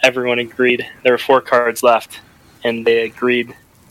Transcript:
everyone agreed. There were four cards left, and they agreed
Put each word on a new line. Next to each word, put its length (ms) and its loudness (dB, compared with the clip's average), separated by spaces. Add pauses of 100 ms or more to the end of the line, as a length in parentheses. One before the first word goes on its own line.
everyone 380 0
agreed. 480 -2 (160)
There 80 4
were 80 2
four 220 2
cards 420 -2
left, 360 0 (440)
and 200 -4
they 200 2
agreed 500 -4 (380)